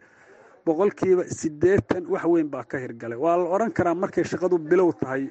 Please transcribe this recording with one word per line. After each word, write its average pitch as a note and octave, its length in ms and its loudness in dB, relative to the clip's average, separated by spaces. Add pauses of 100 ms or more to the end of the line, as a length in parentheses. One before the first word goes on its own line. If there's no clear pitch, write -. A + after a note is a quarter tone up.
(640)
boqolkiiba F3+ 640 2
siddeetan F3 800 0
wax E3+ 180 -2
weyn E3 240 4
baa C3+ 140 -8
ka C#3+ 160 -8
hirgalay. A#2 380 -10
Waa E3 200 2
la F3+ 120 2
oran G3+ 220 0
karaa F3 240 0
markay F#3 280 -2
shaqadu F3+ 340 0
bilow E3+ 360 4
tahay, C3+ 360 -4